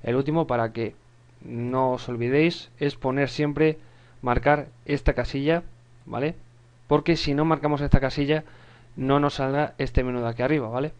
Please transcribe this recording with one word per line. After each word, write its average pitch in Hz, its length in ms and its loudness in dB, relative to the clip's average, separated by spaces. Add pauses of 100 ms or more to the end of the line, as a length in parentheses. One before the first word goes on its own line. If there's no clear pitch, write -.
el 120 120 -2
último 151 300 0
para 120 260 -2
que 117 220 -6 (500)
no 127 500 -2
os 123 140 -8
olvidéis, 131 600 0 (100)
es 143 160 -2
poner 135 320 0
siempre, 151 520 0 (420)
marcar 135 460 2 (180)
esta 143 280 2
casilla, 143 500 0 (420)
¿vale? 143 300 -4 (520)
Porque 151 280 4
si 147 180 -2
no 147 100 2
marcamos 147 380 0
esta 143 180 6
casilla, 143 440 0 (520)
no 135 240 2
nos 143 140 2
saldrá 139 460 -2
este 127 240 0
menú 123 180 -2
de 117 80 -2
aquí 120 140 -4
arriba, 135 260 0
¿vale? 135 300 -6